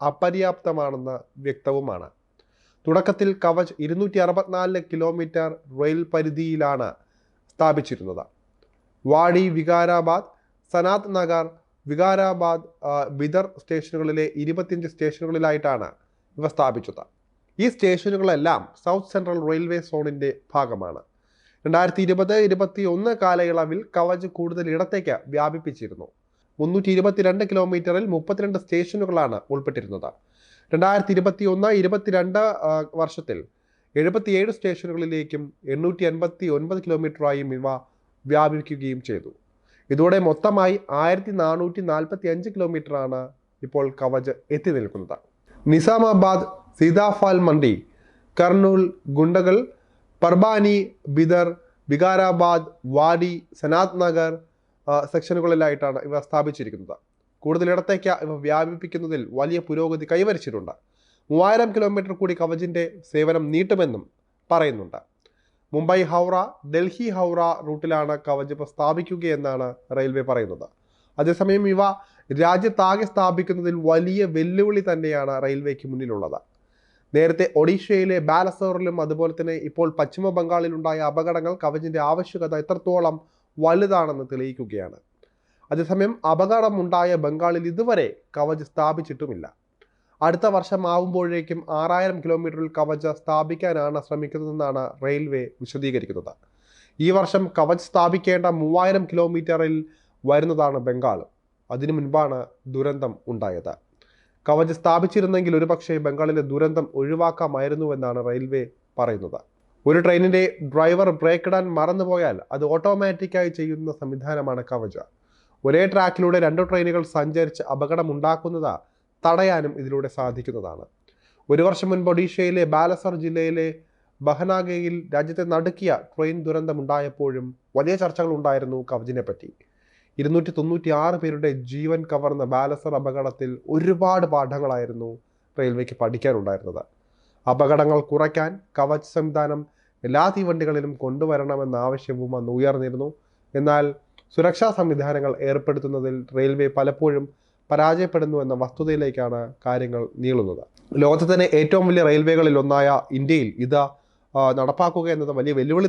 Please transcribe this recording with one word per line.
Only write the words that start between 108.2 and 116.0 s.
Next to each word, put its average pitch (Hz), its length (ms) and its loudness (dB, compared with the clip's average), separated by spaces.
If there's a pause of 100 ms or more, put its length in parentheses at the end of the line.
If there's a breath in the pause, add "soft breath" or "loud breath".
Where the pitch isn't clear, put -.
റെയിൽവേ 131 400 -4 (320)
പറയുന്നത്. 101 420 -4 (460)
ഒരു 160 120 6
ട്രെയിനിൻ്റെ 180 640 4
ഡ്രൈവർ 165 480 2
ബ്രേക്ക് 165 380 2
ഇടാൻ 185 260 0
മറന്നുപോയാൽ 175 640 0 (120)
അത് 143 120 -4
ഓട്ടോമാറ്റിക്കായി 185 840 0
ചെയ്യുന്ന 156 440 -6
സംവിധാനമാണ് 135 800 -6
കവച്. 110 260 -6 (640)
ഒരേ 160 220 6
ട്രാക്കിലൂടെ 180 540 2